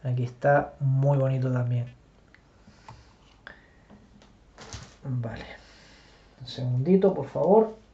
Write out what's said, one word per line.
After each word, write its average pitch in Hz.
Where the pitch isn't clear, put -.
Aquí 123
está, 143
muy 139
bonito 131
también. 123
Vale. 120
Un 127
segundito, 127
por 131
favor. 196